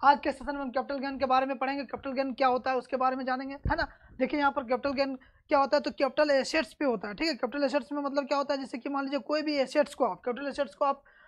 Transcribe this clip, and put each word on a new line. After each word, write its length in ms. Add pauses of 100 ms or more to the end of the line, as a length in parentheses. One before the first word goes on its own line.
आज 220
के 80
सेशन 220
में 60
हम 100
कैपिटल 280
गेन 200
के 80
बारे 200
में 120
पढ़ेंगे, 260
कैपिटल 280
गेन 220
क्या 140
होता 220
है 60
उसके 200
बारे 200
में 100
जानेंगे, 280
है 220
ना। 100 (320)
देखिए 220
यहाँ 120
पर 120
कैपिटल 280
गेन 240 (340)
क्या 80
होता 180
है, 60
तो 100
कैपिटल 380
एसेट्स 440
पे 100
होता 240
है, 60
ठीक 140
है। 60
कैपिटल 300
एसेट्स 280
में 100
मतलब 260
क्या 100
होता 160
है, 60
जैसे 180
कि 100
मान 160
लीजिए 180
कोई 200
भी 140
एसेट्स 380
को 100
आप, 200
कैपिटल 240
एसेट्स 260
को 100
आप 180 (260)